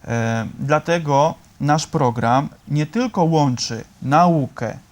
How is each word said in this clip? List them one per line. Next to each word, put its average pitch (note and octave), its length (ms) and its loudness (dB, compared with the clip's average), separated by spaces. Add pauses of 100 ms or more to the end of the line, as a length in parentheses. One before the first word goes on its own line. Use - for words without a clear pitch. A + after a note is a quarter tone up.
E, A2+ 420 -2 (120)
dlatego D3+ 760 0 (260)
nasz D3 260 0
program B2 640 0 (200)
nie D3+ 180 0
tylko A3+ 380 -2
łączy C#3+ 600 0 (180)
naukę C#3+ 720 2 (160)